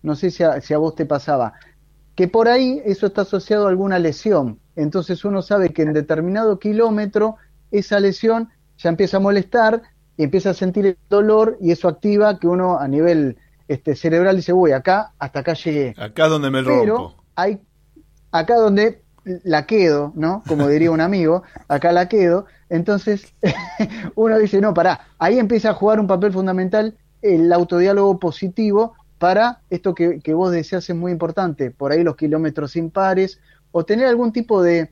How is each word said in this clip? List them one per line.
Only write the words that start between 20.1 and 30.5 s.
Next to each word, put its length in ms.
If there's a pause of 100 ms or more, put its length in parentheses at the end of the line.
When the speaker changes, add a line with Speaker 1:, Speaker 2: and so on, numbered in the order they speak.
Speaker 1:
¿no? 320
Como 220
diría 200
un 120
amigo, 420 (120)
<laughs> 120
"Acá 240
la 180
quedo". 360 (240)
Entonces 640 (120)
<laughs> 720
uno 240
dice, 200
"No, 140
pará". 280 (180)
Ahí 180
empieza 320
a 60
jugar 240
un 80
papel 260
fundamental 640 (260)
el 320
autodiálogo 680
positivo 760 (240)
para 500
esto 240
que, 260
que 140
vos 180